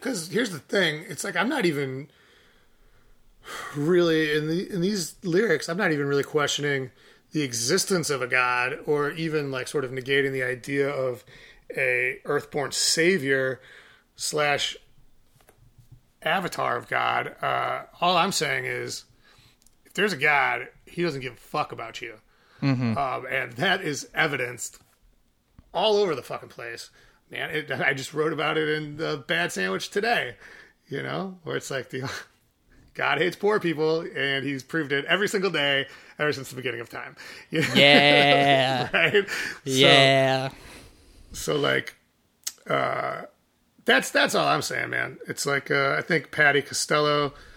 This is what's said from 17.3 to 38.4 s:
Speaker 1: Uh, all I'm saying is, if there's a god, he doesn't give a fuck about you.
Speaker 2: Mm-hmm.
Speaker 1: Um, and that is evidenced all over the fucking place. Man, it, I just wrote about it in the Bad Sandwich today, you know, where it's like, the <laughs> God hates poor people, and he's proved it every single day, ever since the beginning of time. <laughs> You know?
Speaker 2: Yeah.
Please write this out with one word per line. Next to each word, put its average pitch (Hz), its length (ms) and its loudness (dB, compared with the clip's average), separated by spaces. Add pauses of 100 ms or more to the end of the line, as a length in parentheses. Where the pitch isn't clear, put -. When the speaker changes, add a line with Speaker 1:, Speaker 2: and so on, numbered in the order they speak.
Speaker 1:
Uh, 127 420 -2 (180)
all 180 160 4
I'm 180 160 2
saying 135 320 -2
is, 123 400 -8 (800)
if - 100 -20
there's 202 180 0
a 156 40 -6
god, 131 520 2 (180)
he - 160 -6
doesn't 143 180 -4
give 123 140 -10
a - 20 -20
fuck - 360 -6
about 117 300 -12
you. 113 120 -12 (480)
Speaker 2:
Mm-hmm. 127 360 0
Speaker 1:
Um, 127 320 -4
and 127 220 -4
that 185 300 0
is 151 320 -6
evidenced 127 640 -2 (920)
all 208 240 2
over 196 180 2
the 123 80 -8
fucking 123 260 -12
place. 117 420 -14 (400)
Man, 131 200 -6
it, 151 200 -6
I 135 220 0
just 135 220 -8
wrote 156 180 0
about 156 240 -2
it 156 140 0
in 151 260 -6
the 151 320 -6
Bad 170 240 -2
Sandwich 185 380 -4
today, 196 460 -2 (520)
you 139 140 -8
know, 175 420 -6
where 139 120 -4
it's - 140 -8
like, 131 200 -6
the 131 200 -6 (440)
<laughs> - 400 -20
God 135 240 0
hates 175 180 0
poor 208 240 2
people, 156 400 0 (160)
and 139 280 -2
he's 139 200 -4
proved 156 280 -4
it 143 120 0
every 185 240 -2
single 190 220 -2
day, 143 360 0 (320)
ever 151 140 0
since 127 180 -10
the 123 60 -14
beginning 123 240 -6
of 117 80 -12
time. 131 280 -14 (160)
<laughs> - 180 -20
You 156 120 0
know? 123 120 0
Speaker 2:
Yeah. 139 1160 6